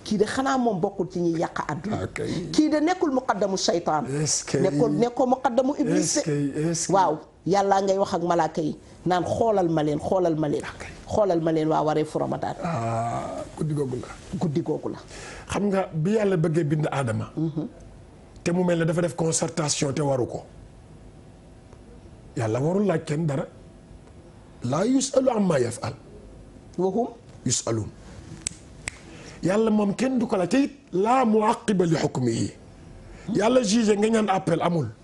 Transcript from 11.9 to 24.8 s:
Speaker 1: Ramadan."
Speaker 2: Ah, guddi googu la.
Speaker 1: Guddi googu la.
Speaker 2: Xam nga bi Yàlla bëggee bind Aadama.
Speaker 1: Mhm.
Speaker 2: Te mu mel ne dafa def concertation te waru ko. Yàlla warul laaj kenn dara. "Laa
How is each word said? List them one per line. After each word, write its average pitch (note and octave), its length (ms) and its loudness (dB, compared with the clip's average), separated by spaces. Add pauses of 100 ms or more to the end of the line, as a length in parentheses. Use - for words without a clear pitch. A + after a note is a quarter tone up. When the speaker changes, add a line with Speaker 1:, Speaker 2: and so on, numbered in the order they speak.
Speaker 1:
Ramadan." C#3 460 -2
Speaker 2:
Ah, A#2 800 -4 (140)
guddi D#3 160 -2
googu C3 280 -2
la. - 60 -12 (320)
Speaker 1:
Guddi E3 220 0
googu - 280 -4
la. - 80 -8 (500)
Speaker 2:
Xam G3+ 220 -2
nga F#3+ 240 0
bi D#3+ 240 0
Yàlla G3+ 180 2
bëggee E3 300 2
bind D3+ 260 0
Aadama. A2+ 460 -2
Speaker 1:
Mhm. D#3 300 -2 (760)
Speaker 2:
Te E3+ 80 0
mu F3+ 120 2
mel F3 160 2
ne E3 60 2
dafa E3 160 0
def E3+ 140 -2
concertation D#3+ 800 -2
te D3+ 80 -2
waru C3+ 240 2
ko. - 180 -8 (1900)
Yàlla A2+ 240 -2
warul F#3 280 2
laaj E3 180 0
kenn D#3 220 -2
dara. C#3 180 -2 (1160)
"Laa D3+ 220 0